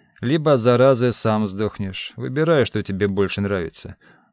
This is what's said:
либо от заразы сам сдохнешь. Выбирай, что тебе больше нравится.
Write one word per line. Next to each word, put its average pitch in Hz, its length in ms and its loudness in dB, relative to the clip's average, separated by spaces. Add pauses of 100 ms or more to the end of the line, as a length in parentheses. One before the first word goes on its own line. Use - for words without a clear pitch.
(220)
либо 147 320 0
от 127 60 4
заразы 123 520 4
сам 107 360 0
сдохнешь. 98 680 -6
Выбирай, 131 480 0
что - 180 -4
тебе 98 240 -2
больше 98 340 0
нравится. 92 540 -6 (380)